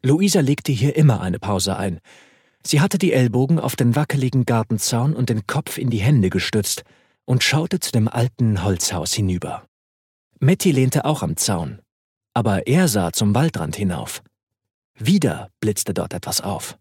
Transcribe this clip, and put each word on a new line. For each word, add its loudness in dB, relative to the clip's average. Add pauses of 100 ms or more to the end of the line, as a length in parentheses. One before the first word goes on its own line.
Luisa 4
legte 0
hier 0
immer 6
eine -2
Pause -2
ein. -4 (640)
Sie 2
hatte 2
die 2
Ellbogen 2
auf -4
den 2
wackeligen 0
Gartenzaun 0
und -2
den -2
Kopf -6
in -2
die 0
Hände 4
gestützt -2 (440)
und 0
schaute 0
zu -6
dem 2
alten 0
Holzhaus -2
hinüber. -4 (760)
Matti 4
lehnte 2
auch -2
am -4
Zaun, -4 (500)
aber 0
er 2
sah 0
zum 0
Waldrand -2
hinauf. -6 (720)
Wieder 0 (100)
blitzte -2
dort -4
etwas -6
auf. -8